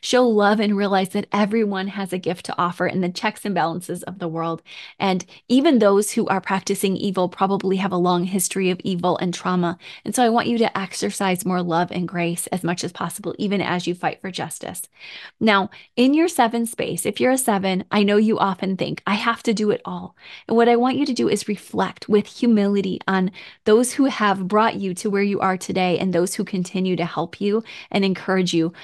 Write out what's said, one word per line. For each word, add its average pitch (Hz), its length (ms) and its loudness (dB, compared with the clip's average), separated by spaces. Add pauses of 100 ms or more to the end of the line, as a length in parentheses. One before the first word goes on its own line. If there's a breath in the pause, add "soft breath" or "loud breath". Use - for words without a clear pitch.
show 247 260 4
love 208 320 4
and 208 180 0
realize 196 320 0
that 202 220 -4
everyone 202 580 0
has 196 240 -6
a 185 40 -2
gift 180 280 -6
to - 140 -8
offer 175 280 -2
in 190 140 -2
the 180 80 0
checks 214 360 -6
and 202 100 -4
balances 175 480 -4
of 185 160 -12
the 180 80 -6
world. 165 340 -4 (380 loud breath)
And 185 260 0 (240 loud breath)
even 269 300 6
those 202 320 4
who 226 160 0
are 190 140 0
practicing 190 560 0
evil 185 320 -2
probably 196 480 0
have 190 140 -2
a 185 60 0
long 180 280 2
history 190 440 -2
of 180 140 -2
evil 180 340 0
and 175 160 -4
trauma. 175 440 -2 (280 loud breath)
And - 100 -4
so 254 80 2
I 233 60 4
want 226 180 2
you 240 120 0
to 220 180 0
exercise 190 680 -4
more 180 160 0
love 175 300 0
and 180 160 -4
grace 175 400 -4
as 180 160 -4
much 175 200 -4
as 170 80 -6
possible, - 460 -8
even 202 240 -2
as 175 260 -2
you 180 80 -2
fight - 260 -6
for 196 80 -10
justice. - 540 -10 (560 loud breath)
Now, 202 300 4 (260 loud breath)
in 262 180 4
your 320 140 4
seven 233 380 0
space, - 400 -6
if - 140 -4
you're 247 120 4
a 269 60 2
seven, 190 540 0
I 202 120 4
know 208 140 4
you 220 200 4
often 190 400 -2
think, 151 300 -4
"I 202 80 0
have 233 280 -2
to 233 100 2
do 208 180 0
it - 140 -2
all." 180 300 -10 (320 loud breath)
And 226 100 2
what 233 120 6
I 240 60 6
want 247 220 2
you 285 80 0
to 269 80 -2
do 233 160 0
is - 180 -2
reflect 196 600 -6
with 208 180 4
humility 202 800 2
on 190 240 2 (340 loud breath)
those 233 280 4
who 269 120 4
have 196 420 0
brought 214 280 2
you 196 200 -4
to 214 140 -4
where 202 140 0
you 202 160 0
are 185 180 0
today 185 400 0
and 185 160 0
those 175 220 0
who 208 80 -2
continue 185 540 -2
to 170 80 -2
help - 340 -6
you 208 240 0 (260 loud breath)
and 196 140 0
encourage 185 500 0
you 165 200 2 (100)